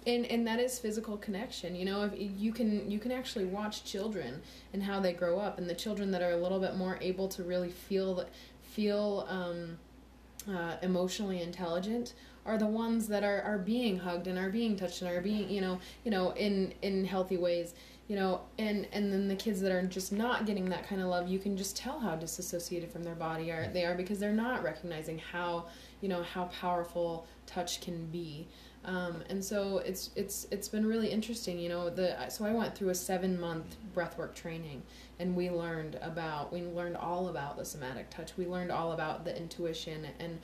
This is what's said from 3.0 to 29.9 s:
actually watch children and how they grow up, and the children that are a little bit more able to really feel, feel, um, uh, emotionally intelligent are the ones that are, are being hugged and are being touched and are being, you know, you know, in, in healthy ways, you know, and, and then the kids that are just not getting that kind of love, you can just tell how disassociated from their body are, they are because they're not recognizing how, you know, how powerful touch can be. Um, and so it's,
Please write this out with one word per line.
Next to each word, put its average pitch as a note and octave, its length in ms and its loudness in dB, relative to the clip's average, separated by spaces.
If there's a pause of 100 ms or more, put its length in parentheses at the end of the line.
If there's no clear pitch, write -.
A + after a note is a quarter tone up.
actually B3+ 340 0
watch G#3 380 -2
children F#3+ 580 -4 (320)
and G3 100 0
how G3 160 2
they F#3 140 6
grow F3 260 2
up, G3+ 180 -2
and F3 100 -2
the E3+ 60 0
children G3+ 380 0
that F3+ 100 2
are F3+ 120 4
a E3+ 40 4
little F3+ 220 4
bit F#3 160 2
more F#3 260 0
able F#3 280 2
to F#3+ 140 -4
really F3+ 280 2
feel, F#3+ 540 0 (360)
feel, G#3 680 2
um, F3 520 -4 (680)
uh, E3+ 360 -2
emotionally F#3 580 2
intelligent F#3 720 -2 (320)
are A3 120 2
the G#3+ 100 4
ones A3+ 400 2
that G3+ 160 2
are, G3+ 180 4
are G#3 160 2
being G#3 400 2
hugged F3 300 -2
and F#3 100 0
are F#3+ 120 2
being A3 280 2
touched F#3 240 -2
and F3+ 100 0
are F3+ 80 2
being, G3+ 300 2
you G3+ 120 2
know, F#3 180 2 (260)
you A#3 60 2
know, F#3 200 4
in, G3 500 2
in F#3+ 220 2
healthy F#3+ 320 2
ways, F3 380 2 (340)
you G#3 80 0
know, F#3+ 240 4 (180)
and, G#3 360 2
and G3+ 180 2
then G3 160 4
the G3 80 2
kids F#3+ 240 0
that F#3+ 140 4
are F3+ 120 4
just F#3 280 -2
not A3+ 320 4
getting F#3+ 240 2
that - 180 0
kind F#3+ 140 0
of F#3 80 2
love, F3+ 180 4
you F#3 120 2
can G3 180 0
just G3 180 -4
tell C#4+ 240 -4
how F#3+ 160 0
disassociated E3+ 720 -4
from E3+ 140 -6
their E3+ 120 -4
body E3 360 -2
are, E3 220 -2
they F3+ 100 4
are F3 120 4
because F#3 240 0
they're G#3 120 2
not A#3 320 2
recognizing D#3+ 560 -4
how, F3 460 -2 (340)
you G3 80 -2
know, F3+ 160 0
how F3+ 220 -2
powerful F3 840 0 (180)
touch - 360 -2
can E3 240 -4
be. D#3+ 420 -6 (400)
Um, F3+ 420 -2
and G3 140 -2
so G3 360 0
it's, - 360 -4